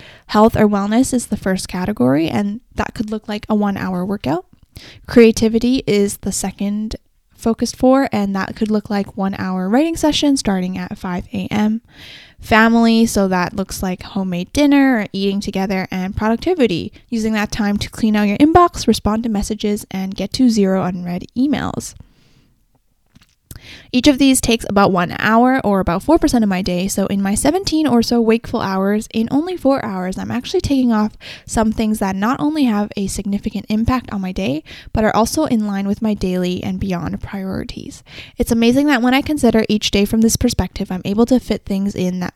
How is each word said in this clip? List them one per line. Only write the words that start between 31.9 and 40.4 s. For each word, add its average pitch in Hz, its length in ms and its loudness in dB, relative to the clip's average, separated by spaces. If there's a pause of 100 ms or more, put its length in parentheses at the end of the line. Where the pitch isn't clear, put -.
that 190 160 -2
not 214 240 -2
only 302 260 0
have 208 320 0
a 196 120 -4
significant 202 600 -6
impact 233 440 -2
on 202 80 -6
my 185 100 -6
day, 233 320 -4 (300)
but 226 100 0
are 214 140 2
also 262 300 2
in 220 200 0
line 202 220 -4
with 202 140 -2
my 214 120 0
daily 180 480 -2
and 185 160 -6
beyond 190 420 -4
priorities. - 840 -10 (320)
It's - 160 -2
amazing 240 340 4
that 262 160 2
when 247 120 4
I 269 80 2
consider 233 460 2
each - 220 0
day 202 140 2
from 220 160 0
this 220 160 4
perspective, - 560 -2